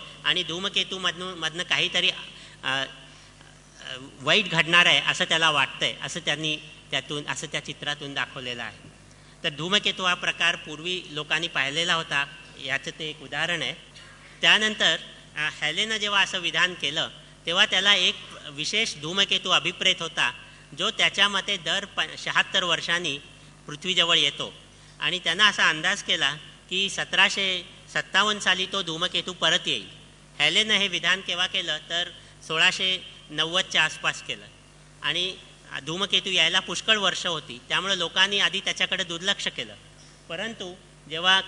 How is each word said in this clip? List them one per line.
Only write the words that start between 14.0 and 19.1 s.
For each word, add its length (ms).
त्यानंतर, 560
अ, 140
हॅलेनं 360
जेव्हा 240
असं 180
विधान 340
केलं, 360
तेव्हा 200
त्याला 300
एक 200
विशेष 460
धूमकेतू 540